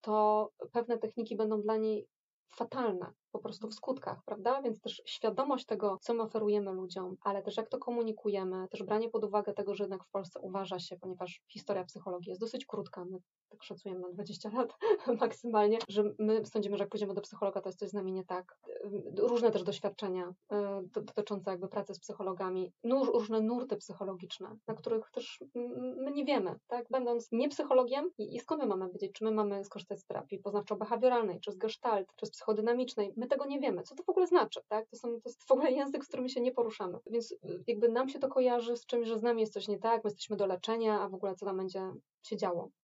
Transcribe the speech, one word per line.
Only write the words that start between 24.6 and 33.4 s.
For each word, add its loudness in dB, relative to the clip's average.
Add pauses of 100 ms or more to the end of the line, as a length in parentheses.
na -4
których -2
też -10 (160)
m-, -4
my -4
nie 0
wiemy, 0
tak? -4
Będąc 0
nie 4
psychologiem, 4
i, -6
i -4
skąd -2
my 0
mamy 0
wiedzieć, -6
czy -6
my 4
mamy 0
skorzystać -10
z -20
terapii -6
poznawczo-behawioralnej, 2
czy -6
z -8
gestalt, 0
czy -6
z -6
psychodynamicznej, 0
my -4
tego 2